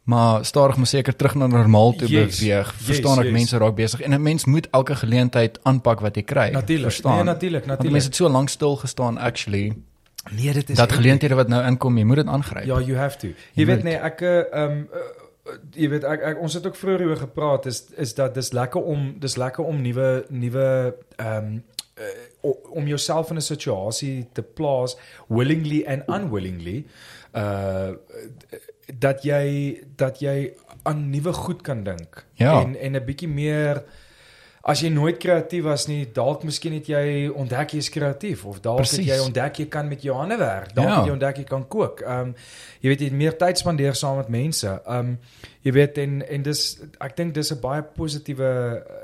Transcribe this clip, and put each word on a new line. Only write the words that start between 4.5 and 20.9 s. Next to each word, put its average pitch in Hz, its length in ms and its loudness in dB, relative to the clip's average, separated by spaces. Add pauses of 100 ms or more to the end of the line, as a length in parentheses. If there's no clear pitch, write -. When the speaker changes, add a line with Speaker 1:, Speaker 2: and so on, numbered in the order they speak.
Speaker 1:
elke 135 240 2
geleentheid 120 680 2
aanpak 123 360 4
wat 104 160 -2
jy 107 80 -2
kry. 110 280 2
Speaker 2:
Natuurlijk. 131 400 0
Speaker 1:
Verstaan? 131 240 0
Speaker 2:
Nee, 175 80 4
natuurlijk, 170 420 -2
Speaker 1:
Want 135 120 -4
Speaker 2:
natuurlijk. 131 140 0
Speaker 1:
mense 143 160 4
het 131 80 -6
so 175 140 4
lank 135 200 2
stil 143 260 0
gestaan, 123 420 -4
actually. 110 560 -2 (580)
Speaker 2:
Nee, 123 220 -2
dit 139 160 -2
is 123 80 -2
Speaker 1:
Dat 120 80 8
Speaker 2:
epic. - 120 2
Speaker 1:
geleenthede 131 380 6
wat 127 120 4
nou 120 200 2
inkom, 127 300 2
jy 110 60 4
moet 120 120 6
dit 147 120 2
aangryp. - 380 -4
Speaker 2:
Ja, 131 140 0
you 127 180 -2
have 139 200 -2
to. 107 100 -8
Jy 85 80 -10 (180)
Speaker 1:
Jy 156 120 4
Speaker 2:
weet, 123 100 6
Speaker 1:
moet. 107 80 2
Speaker 2:
nee, 165 140 0
ek, 160 240 -6
eh, 180 160 4 (160)
ehm, 147 260 0
eh, 151 200 -8 (720)
jy 143 180 0
weet, 147 140 -2
ek, 147 180 -2
ek, 156 200 -4
ons 156 120 -4
het 170 140 -6
ook - 80 -8
vroeër 190 320 0
oor 156 100 0
gepraat, 135 480 -2
is, 127 200 -8 (120)
is 131 160 -4
dat 131 200 -2
dis 127 180 -6
lekker 127 300 -2
om, 143 380 -4
dis 139 160 -4
lekker 131 280 -4
om 151 180 -2
nuwe, 127 480 0
nuwe, 127 680 0 (200)